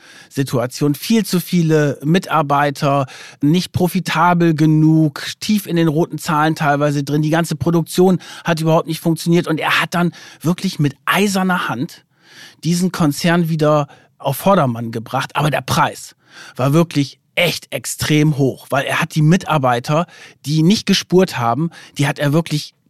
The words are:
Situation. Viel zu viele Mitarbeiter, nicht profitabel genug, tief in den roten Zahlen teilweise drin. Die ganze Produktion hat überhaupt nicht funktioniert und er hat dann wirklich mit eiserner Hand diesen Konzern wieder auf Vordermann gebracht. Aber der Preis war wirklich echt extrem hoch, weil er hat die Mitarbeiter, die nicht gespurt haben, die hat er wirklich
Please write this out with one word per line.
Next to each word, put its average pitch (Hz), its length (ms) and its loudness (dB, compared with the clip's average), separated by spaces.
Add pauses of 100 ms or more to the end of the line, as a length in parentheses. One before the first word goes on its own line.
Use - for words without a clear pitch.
(280)
Situation. 139 680 -2
Viel 226 280 0
zu - 140 -2
viele 156 640 0
Mitarbeiter, 143 1040 0 (340)
nicht 160 300 2
profitabel 170 840 2
genug, 156 680 4 (160)
tief 214 280 -2
in 170 100 -4
den 165 100 2
roten 156 320 -2
Zahlen 156 380 0
teilweise 147 480 0
drin. 147 180 -2
Die 151 80 -2
ganze 165 240 0
Produktion 170 640 2 (240)
hat 165 180 -2
überhaupt 160 280 2
nicht 160 120 -6
funktioniert 170 460 0
und 151 140 -2
er - 200 -2
hat 165 140 -4
dann 175 160 2 (300)
wirklich 180 400 -2
mit 143 240 0
eiserner 185 640 0
Hand 143 360 -8 (600)
diesen 175 260 0
Konzern 170 580 0
wieder 151 380 2 (320)
auf 139 200 -4
Vordermann 120 540 0
gebracht. 117 440 -6
Aber 147 140 0
der 139 100 -2
Preis - 560 -2 (400)
war 139 160 0
wirklich 160 480 0 (140)
echt - 360 -2
extrem 151 680 0
hoch, 131 320 -2
weil 135 160 -2
er 131 160 -2
hat 165 120 -6
die 160 60 0
Mitarbeiter, 151 840 2 (400)
die 156 160 0
nicht 190 240 2
gespurt 185 500 2
haben, 123 320 -2 (300)
die 139 80 2
hat 147 120 -4
er 143 140 0
wirklich 156 400 -2 (160)